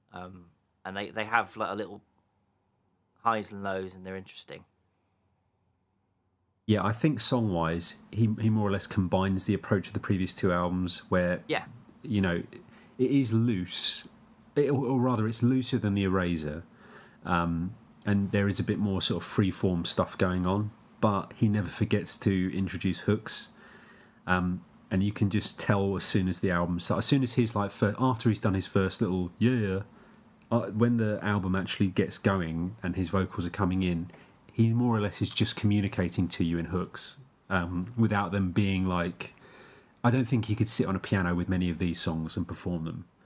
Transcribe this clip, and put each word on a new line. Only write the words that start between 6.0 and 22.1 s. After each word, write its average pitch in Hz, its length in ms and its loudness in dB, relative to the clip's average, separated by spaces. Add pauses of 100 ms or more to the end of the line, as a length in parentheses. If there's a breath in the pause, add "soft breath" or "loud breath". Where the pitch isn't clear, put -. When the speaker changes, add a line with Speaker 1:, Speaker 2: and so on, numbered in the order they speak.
Speaker 2:
Yeah, 104 200 2
I 107 60 2
think 143 280 0
song-wise, 87 760 0 (160)
he, 110 180 2 (100)
he 110 100 2
more 107 180 2
or 98 40 0
less 98 140 -2
combines 95 600 0
the 101 100 2
approach 95 320 0
of - 60 -14
the 113 60 -4
previous 92 360 -2
two 95 180 0
albums 90 460 -2 (100)
where, 90 380 2
Speaker 1:
Yeah. 143 180 -4 (380)
Speaker 2:
you 104 180 0
know, 87 220 0 (560 loud breath)
it 127 120 2
is 131 220 2
loose, 113 680 0 (520)
it, 147 140 2
or, 139 160 0
or 127 140 2
rather, 120 280 2
it's 113 140 -4
looser 123 380 2
than 101 160 0
The 101 80 2
Eraser, 87 600 0 (640 loud breath)
um, 87 480 0 (320)
and 98 260 2
there 101 160 4
is 98 120 0
a - 40 0
bit - 140 0
more 95 240 0
sort 90 220 -2
of - 40 -10
free-form 92 580 2
stuff - 320 -2
going 92 280 2
on, 104 240 0 (320)
but 101 340 2
he 113 120 2
never 104 220 0
forgets - 500 -2